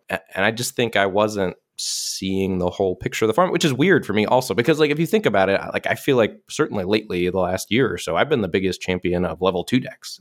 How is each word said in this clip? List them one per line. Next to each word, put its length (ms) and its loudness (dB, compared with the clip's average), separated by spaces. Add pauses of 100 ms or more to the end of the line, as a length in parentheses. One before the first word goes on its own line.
A-, 100 -4 (160)
and 100 0
I 60 2
just 240 -4
think 200 0
I 100 4
wasn't 500 0 (220)
seeing 840 -2
the 100 0
whole 260 0
picture 300 -4
of 20 4
the 60 2
format, 180 -2
which 140 0
is 80 0
weird 320 2
for 80 -4
me 120 2
also, 280 0
because, 260 2
like, 120 4
if 80 -2
you 60 0
think 200 0
about 240 4
it, 100 2
I, 100 -10
like, 180 -4
I 80 0
feel 220 0
like 220 2 (100)
certainly 340 -2
lately, 460 0
the 100 -2
last 320 -2
year 200 2
or 60 -6
so, 180 -4
I've 140 2
been 120 2
the 60 0
biggest 340 0
champion 440 0
of 160 -4
level 220 2
two 160 0
decks, 420 -12